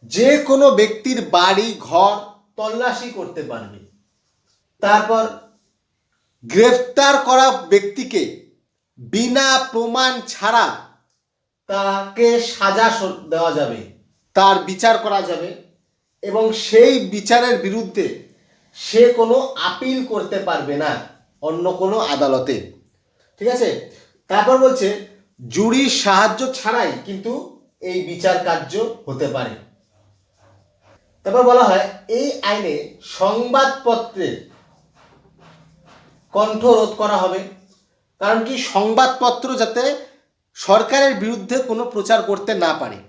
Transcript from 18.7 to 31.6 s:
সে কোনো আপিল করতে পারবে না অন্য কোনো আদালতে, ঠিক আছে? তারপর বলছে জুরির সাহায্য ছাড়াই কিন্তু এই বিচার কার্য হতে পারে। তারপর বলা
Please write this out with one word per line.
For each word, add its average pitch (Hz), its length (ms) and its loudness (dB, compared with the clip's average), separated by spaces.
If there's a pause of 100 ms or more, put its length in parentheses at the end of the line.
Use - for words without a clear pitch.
সে 240 380 4
কোনো 233 440 2
আপিল 262 500 -4
করতে 196 320 -4
পারবে 143 380 -4
না 147 320 -4 (340)
অন্য 175 300 -4
কোনো 190 260 -2
আদালতে, 135 720 -2 (680)
ঠিক 208 100 -2
আছে? 247 420 -2 (380)
তারপর 214 300 2
বলছে 208 480 0 (420)
জুরির 240 420 0
সাহায্য 214 640 2
ছাড়াই 226 400 -4 (120)
কিন্তু 202 560 -10 (200)
এই 180 220 -6
বিচার 175 420 -2
কার্য 175 500 -4 (120)
হতে 139 220 -4
পারে। 123 220 -6 (1700)
তারপর 240 180 0
বলা 240 200 6